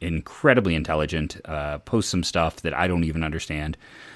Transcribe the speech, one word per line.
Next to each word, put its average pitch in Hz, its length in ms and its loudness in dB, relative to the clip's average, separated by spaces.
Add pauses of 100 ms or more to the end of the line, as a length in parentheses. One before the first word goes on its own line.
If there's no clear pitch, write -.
incredibly 87 760 2
intelligent, 78 680 0
uh, 73 340 -4
posts - 320 0
some 90 120 2
stuff - 340 0
that 78 180 -4
I 87 120 2
don't 87 180 2
even 80 180 -2
understand. 76 520 -4 (400)